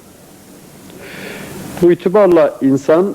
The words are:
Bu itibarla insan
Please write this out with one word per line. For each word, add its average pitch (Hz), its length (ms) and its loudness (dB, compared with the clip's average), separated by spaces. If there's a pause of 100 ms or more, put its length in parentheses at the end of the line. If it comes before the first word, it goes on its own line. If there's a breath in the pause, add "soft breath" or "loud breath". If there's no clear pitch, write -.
(1800 loud breath)
Bu 175 100 4
itibarla 175 720 2
insan 156 540 0